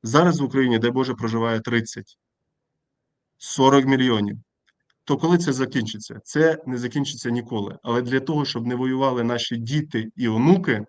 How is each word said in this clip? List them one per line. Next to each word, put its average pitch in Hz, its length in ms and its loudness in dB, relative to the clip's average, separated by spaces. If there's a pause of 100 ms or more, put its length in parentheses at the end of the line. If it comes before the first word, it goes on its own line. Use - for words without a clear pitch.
Зараз 147 360 4
в 139 40 0
Україні, 123 360 2
дай 120 120 2
Боже, 131 220 -2
проживає 113 460 -2
тридцять. 113 580 -6 (1200)
Сорок 135 480 4
мільйонів. 117 520 2 (680)
То 139 140 -2
коли 170 200 2
це 165 160 0
закінчиться? 120 720 -6
Це 160 340 2 (100)
не 127 100 -6
закінчиться 123 520 -4
ніколи. 117 540 -4
Але 120 180 0
для 123 180 0
того, 143 260 -2
щоб 120 220 -6
не 123 80 -2
воювали 131 480 -2
наші 117 340 -4
діти 117 580 -4
і 123 120 -2
онуки 120 600 2